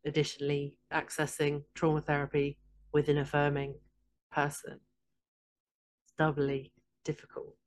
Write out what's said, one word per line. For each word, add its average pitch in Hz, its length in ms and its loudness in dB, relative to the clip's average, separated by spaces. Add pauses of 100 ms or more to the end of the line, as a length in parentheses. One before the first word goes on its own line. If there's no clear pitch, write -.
additionally 143 720 -2 (160)
accessing 147 720 -2 (100)
trauma 156 280 2
therapy 143 560 0 (340)
with 147 160 2
an 147 100 4
affirming 143 640 0 (500)
person. - 500 -4 (1400)
Doubly 139 540 0 (320)
difficult. - 500 -10 (120)